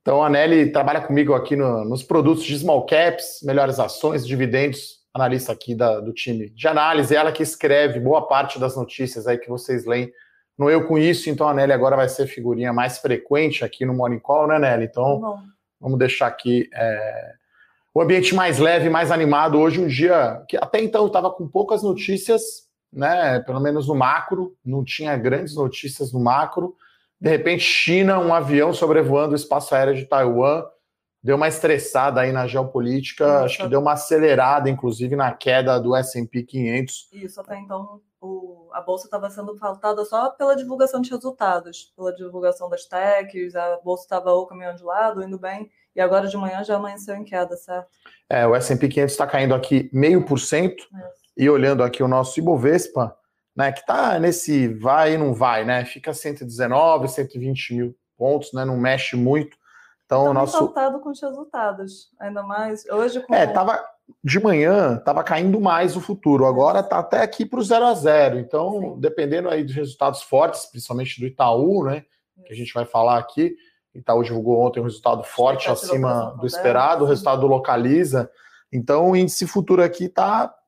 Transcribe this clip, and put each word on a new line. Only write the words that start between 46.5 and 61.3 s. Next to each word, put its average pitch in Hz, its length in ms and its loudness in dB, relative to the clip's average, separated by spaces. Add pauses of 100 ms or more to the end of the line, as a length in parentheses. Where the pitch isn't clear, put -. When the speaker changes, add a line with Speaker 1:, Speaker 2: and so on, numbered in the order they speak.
Speaker 2:
já 208 100 -2
amanheceu 202 400 -8
em 202 80 -12
queda, 180 340 -6
certo? 180 320 -12 (400)
Speaker 1:
É, 123 180 2
o 117 80 4
S 127 180 0
and 123 40 0
P 139 120 0
quinhentos 139 280 0
tá 143 100 0
caindo 135 280 0
aqui 127 380 0
meio 151 340 4
por 139 120 0
cento, 180 440 -2
Speaker 2:
Isso. - 540 -20
Speaker 1:
e 135 120 4
olhando 135 340 4
aqui 123 200 0
o 131 60 2
nosso 131 300 0
Ibovespa, 151 760 0 (400)
né, 139 140 0
que - 160 -14
tá 220 320 0
nesse 160 480 0
vai 131 480 2
e 160 40 -2
não 143 140 0
vai, 113 320 0
né, 123 200 -2
fica 135 280 -10
cento 143 280 -10
e 143 40 -12
dezenove, 131 640 2
cento 135 280 -6
e - 20 -8
vinte 131 340 -6
mil 120 220 -4 (240)
pontos, 143 340 -2
né, 131 120 -4
não 131 120 -2
mexe 127 400 0
muito. 143 400 0 (480)
Então, 131 200 2
Speaker 2:
Tá 143 60 4
Speaker 1:
o 135 40 2
Speaker 2:
bem - 0 -
Speaker 1:
nosso 139 240 0
Speaker 2:
pautado 269 420 0
com 302 100 -12
os 277 120 -12
resultados, 226 960 -8